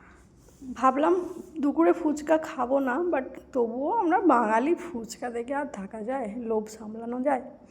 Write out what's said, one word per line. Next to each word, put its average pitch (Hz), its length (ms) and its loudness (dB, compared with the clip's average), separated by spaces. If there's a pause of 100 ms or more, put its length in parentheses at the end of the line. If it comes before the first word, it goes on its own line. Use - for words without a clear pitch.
(720)
ভাবলাম 262 420 4 (440)
দুপুরে 311 340 4
ফুচকা 320 440 2
খাবো 269 420 0
না, 262 200 0 (120)
but 277 120 0 (300)
তবুও 247 380 0
আমরা 415 300 2
বাঙালি, 247 540 4
ফুচকা - 540 -8
দেখে 233 240 -6
আর 285 120 -2
থাকা 214 360 -12
যায়, 226 340 -6
লোভ 226 320 -2
সামলানো 226 540 -8
যায়? 262 200 2 (300)